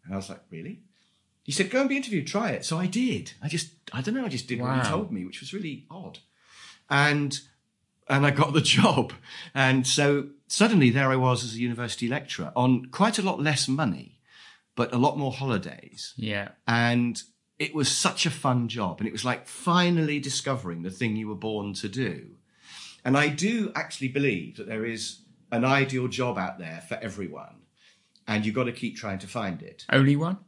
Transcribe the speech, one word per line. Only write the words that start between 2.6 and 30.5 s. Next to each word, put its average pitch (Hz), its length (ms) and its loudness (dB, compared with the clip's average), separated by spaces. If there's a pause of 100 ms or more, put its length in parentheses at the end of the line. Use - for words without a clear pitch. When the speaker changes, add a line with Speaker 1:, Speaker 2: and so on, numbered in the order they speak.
Speaker 1:
So 160 140 -4
I 185 100 -2
did. 220 520 -2
I 147 80 -6
just, 160 200 -4 (240)
I 131 100 -4
don't 214 120 -2
know, 262 100 -2
I 214 40 -4
just 127 200 -6
did 120 120 -4
what 127 140 -2
he 131 60 2
Speaker 2:
Wow. 113 100 2
Speaker 1:
told 180 220 -2
me, 92 120 -6
which - 160 -12
was 135 140 -14
really 165 340 -10
odd. 170 300 -16 (720)
And, 143 480 2 (720)
and 139 180 6
I 143 40 8
got 143 220 4
the 156 80 6
<laughs> - 180 4
job. 135 340 4 (420)
And 131 320 4
so 143 420 4 (200)
suddenly 196 420 6
there 135 200 2
I 131 60 4
was 127 280 2
as 110 100 -8
a 117 40 -8
university 120 500 -4
lecturer - 480 -6
on 123 300 4
quite 214 320 2
a 208 40 -2
lot 185 200 -2
less 147 260 0
money, 131 520 -2 (560)
but 120 160 0
a 120 60 0
lot 143 180 4
more 139 160 -2
holidays. 113 840 -6
Speaker 2:
Yeah. 104 340 -4 (160)
Speaker 1:
And 120 560 2 (360)
it 151 160 -4
was 147 160 0
such - 360 0
a 156 40 2
fun 123 380 0
job. 104 320 -4
And 107 80 -2
it - 40 -6
was 110 120 -6
like 123 240 -2
finally 170 720 2
discovering 117 600 -4
the 92 80 -6
thing 107 260 -2
you 110 120 -6
were 107 60 -6
born 101 400 -4
to 104 140 -8
do. 98 480 -6 (680)
And 131 120 4
I 147 120 4
do 190 460 0
actually 139 340 -6
believe 120 500 -2
that 110 80 -10
there 110 180 -6
is 113 360 -8 (300)
an 120 140 2
ideal 131 440 2
job 123 300 -2
out 92 200 -4
there 82 280 -12
for 117 100 -8
everyone. 95 680 -10 (640)
And 107 180 0
you've 107 100 -2
got 127 100 0
to 120 80 -4
keep 120 240 -8
trying 98 240 -6
to 98 60 -14
find 92 360 -6
it. - 280 -18
Speaker 2:
Only 139 260 6
one? 170 320 -4